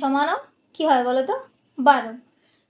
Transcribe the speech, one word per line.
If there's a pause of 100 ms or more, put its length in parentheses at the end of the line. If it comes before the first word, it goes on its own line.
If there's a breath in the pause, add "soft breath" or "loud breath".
সমানও (380)
কি
হয়
বলো
তো, (440)
বারো। (580)